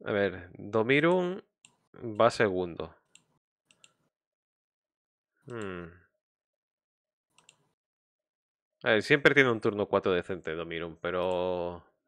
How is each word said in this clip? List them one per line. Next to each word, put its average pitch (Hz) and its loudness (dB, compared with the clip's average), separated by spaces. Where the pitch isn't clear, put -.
A - -6
ver, 95 -2
Domirun 147 0
va 110 4
segundo. 90 -2
Hmm. 101 -10
A 123 0
ver, 107 4
siempre 143 4
tiene 135 6
un 110 -2
turno 104 0
cuatro 98 2
decente, 87 -4
Domirum, 82 -8
pero 90 -4